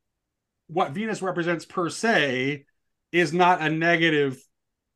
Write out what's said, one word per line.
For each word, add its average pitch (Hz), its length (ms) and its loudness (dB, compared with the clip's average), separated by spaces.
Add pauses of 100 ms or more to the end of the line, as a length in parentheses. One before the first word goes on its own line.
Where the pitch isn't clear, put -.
(680)
what 165 240 -2
Venus 202 320 -6
represents 175 420 -4
per 170 240 -6
se, 143 760 -2 (480)
is 165 200 2
not 180 300 4
a 156 80 0
negative 160 720 0 (540)